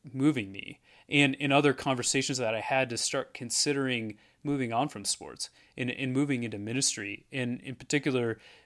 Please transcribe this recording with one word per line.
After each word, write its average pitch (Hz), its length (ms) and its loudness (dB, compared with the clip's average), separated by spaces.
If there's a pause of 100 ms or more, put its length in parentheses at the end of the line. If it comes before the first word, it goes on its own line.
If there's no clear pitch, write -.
(120)
moving 131 400 2
me. - 280 -14 (280)
And 139 280 4
in 143 160 0
other 143 220 6
conversations 131 640 0
that 113 160 0
I 110 40 -2
had 131 300 0
to 117 80 -4
start - 380 -2
considering 123 800 0 (260)
moving 135 300 0
on 131 160 2
from 101 160 -10
sports - 460 -6 (260)
and, 127 140 -2
and 127 200 -4
moving 135 320 0
into 110 140 -6
ministry, 107 760 -4
and 123 300 -4
in 127 140 -10
particular, 127 640 0 (260)